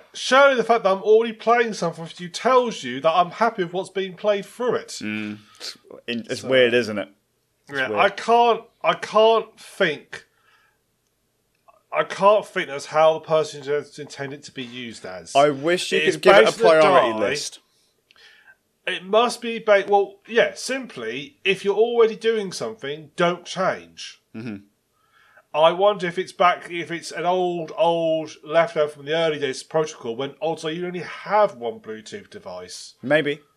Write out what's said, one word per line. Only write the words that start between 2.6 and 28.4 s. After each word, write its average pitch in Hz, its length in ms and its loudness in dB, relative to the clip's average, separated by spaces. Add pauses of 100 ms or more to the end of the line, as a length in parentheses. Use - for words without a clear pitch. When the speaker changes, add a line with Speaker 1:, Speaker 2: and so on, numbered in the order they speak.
Speaker 1:
you 127 180 -8
that 160 100 2
I'm 175 200 2
happy 220 320 -2
with 170 100 -10
what's 180 160 -6
being 190 240 -6
played 202 320 -2
through 233 300 -4
it. 98 140 -6 (120)
Speaker 2:
Mm. 107 380 -8 (200)
It's - 180 -14 (300)
in-, 117 220 -6
it's 117 120 -8
Speaker 1:
So 127 80 -8
Speaker 2:
weird, 127 260 2
isn't 107 240 -2
it? 92 100 -10 (580)
It's 143 120 -8
Speaker 1:
Yeah, 131 100 -2
Speaker 2:
weird. 107 100 0
Speaker 1:
I 196 100 4
can't, 233 520 2 (220)
I 170 100 2
can't 220 680 2
think, - 680 -6 (1600)
I 151 120 0
can't 196 420 2
think 170 220 -6
that's 135 200 -10
how 160 280 4
the 156 60 -8
person 156 400 -2 (360)
intended 143 460 -14
to - 80 -20
be 135 120 -12
used 120 420 -14
as. 92 300 -8
Speaker 2:
I 147 140 6
wish 151 420 -2
you 190 60 2
Speaker 1:
It 156 60 0
is 165 120 2
Speaker 2:
could 151 60 -10
give 190 140 8
it 214 60 8
a 220 40 6
Speaker 1:
based 160 140 0
on 233 40 0
the 180 60 8
Speaker 2:
priority 151 440 6
Speaker 1:
die. 107 60 -4
Speaker 2:
list. 135 400 -4 (1300)
Speaker 1:
It 175 180 -8
must 220 380 2
be 233 180 -6
ba-, 208 280 4
well, 202 300 2 (100)
yeah, 220 280 2
simply, 143 880 -10
if 190 220 -2
you're 196 100 0
already 226 400 4
doing 214 360 -2
something, 139 640 -10
don't 175 300 -2
change. 92 760 -8 (140)
Speaker 2:
Mm-hmm. 113 220 -10 (960)
Speaker 1:
I 160 180 4
wonder 185 360 0
if 170 120 -10
it's 185 120 -6
back, 175 380 0
if 170 220 -8
it's 165 200 -10
an 160 140 -6
old, 175 500 -2
old 160 680 0